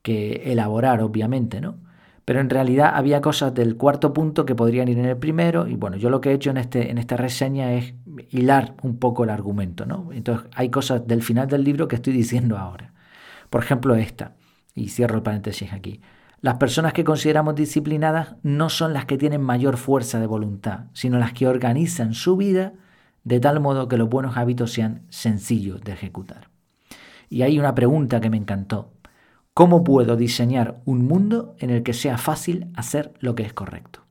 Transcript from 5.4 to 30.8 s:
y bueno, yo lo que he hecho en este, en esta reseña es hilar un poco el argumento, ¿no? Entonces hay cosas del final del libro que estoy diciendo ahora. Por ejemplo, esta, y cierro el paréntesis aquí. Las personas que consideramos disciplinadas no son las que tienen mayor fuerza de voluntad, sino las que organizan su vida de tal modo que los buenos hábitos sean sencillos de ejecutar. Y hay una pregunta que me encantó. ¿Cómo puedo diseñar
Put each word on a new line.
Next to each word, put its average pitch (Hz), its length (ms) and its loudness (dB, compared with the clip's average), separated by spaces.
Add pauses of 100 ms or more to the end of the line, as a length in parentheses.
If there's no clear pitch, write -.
y 120 60 -4
bueno, 104 240 -4
yo 113 100 0
lo 131 140 2
que 139 80 2
he - 20 6
hecho 139 160 0
en 131 80 0
este, 123 340 -2
en 117 60 -4
esta 120 220 -4
reseña 131 560 -2
es 123 180 -4 (380)
hilar 127 520 2
un 120 160 -4
poco 123 260 0
el 110 60 -2
argumento, 101 540 -4
¿no? 175 260 -8
Entonces 117 440 -6
hay 127 160 -2
cosas 127 360 -2
del 117 160 0
final 123 260 0
del 139 160 0
libro 147 220 0
que - 100 -4
estoy 131 180 -2
diciendo 120 420 0
ahora. 92 380 -12 (560)
Por 113 120 0
ejemplo, 127 340 2
esta, - 400 -4 (380)
y - 140 -6
cierro 113 280 0
el 110 60 -2
paréntesis 101 520 -6
aquí. 95 260 -12 (400)
Las 123 140 0
personas 143 400 0
que 170 100 0
consideramos 151 520 2
disciplinadas 151 840 -2
no 151 280 0
son 160 240 -2
las 131 100 -4
que 135 140 -2
tienen 147 240 0
mayor 131 340 2
fuerza 123 420 0
de 113 80 -2
voluntad, 104 680 -6
sino 123 240 0
las 120 160 0
que 131 120 0
organizan 127 680 0
su 180 240 0
vida 190 340 0 (520)
de 123 160 2
tal 143 200 4
modo 135 280 0
que 123 100 0
los 113 100 2
buenos 127 280 -2
hábitos 120 360 -2
sean 110 360 -2
sencillos 101 760 -2
de 104 100 -10
ejecutar. - 560 -14 (800)
Y 123 140 -2
hay 147 160 4
una 143 160 2
pregunta 127 460 4
que 113 100 2
me 110 60 2
encantó. 101 560 -4 (640)
¿Cómo 175 300 8
puedo 123 320 4
diseñar 120 680 0